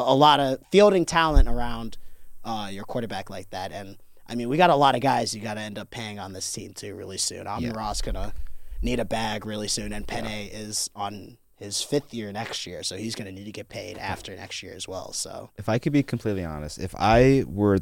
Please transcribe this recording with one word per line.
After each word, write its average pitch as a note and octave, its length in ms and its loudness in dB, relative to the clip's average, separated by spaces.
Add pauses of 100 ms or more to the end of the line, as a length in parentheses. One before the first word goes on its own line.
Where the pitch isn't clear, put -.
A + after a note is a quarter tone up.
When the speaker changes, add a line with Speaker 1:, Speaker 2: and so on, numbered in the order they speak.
Speaker 1:
a C3+ 60 8
lot C#3+ 240 10
of, C3+ 200 0 (120)
fielding G3 360 8
talent D#3 420 8
around, A#2 480 0 (480)
uh, A2 260 -4
your G2 140 -8
quarterback G#2+ 460 -6
like F#2 180 -12
that. F#2+ 240 -8
And, G2 240 -12 (320)
I A2+ 60 -8
mean, A#2+ 140 -2
we C#3 80 0
got F3 140 8
a D3 60 6
lot C#3 200 6
of B2 40 -2
guys A#2+ 340 2
you G#2+ 60 -8
gotta G#2+ 200 -6
end G#2+ 180 -10
up G2+ 120 -10
paying G#2+ 280 -10
on F#2+ 140 -10
this F2+ 200 -8
team, G2 220 -12
too, G2+ 220 -12
really F#2+ 200 -10
soon. F#2 300 -6
Amon G#2+ 160 -6
Speaker 2:
Yeah. A#2 140 -6
Speaker 1:
Ross G#2+ 260 -4
gonna G2 300 -4 (500)
need A#2+ 180 0
a A2 40 -2
bag A2 420 -4
really G#2+ 220 -6
soon, G#2 240 -6
and G#2+ 140 -6
Penei G#2+ 460 -6
Speaker 3:
Yeah. G#2+ 60 -12
Speaker 1:
is G#2+ 380 -6
on G2+ 420 -10 (160)
his G#2 260 -8
fifth - 320 -2
year G#2+ 200 -6
next A2 340 -8
year, F2 160 -10
so - 140 -6
he's A2 180 -6
gonna G2+ 160 -10
need F#2+ 140 -14
to G#2 80 -12
get G2+ 160 -14
paid G2 300 -12
after F#2+ 360 -8
next F#2+ 300 -12
year F#2 100 -16
as - 140 -12
well, F#2 240 -10
so. - 440 -10
Speaker 2:
If G#2+ 120 -6
I A2 100 2
could D3+ 140 0
be C#3+ 100 4
completely G#2 420 -4
honest, D2+ 360 -8
if F#2 180 -6
I B2+ 480 6
were, G2 360 4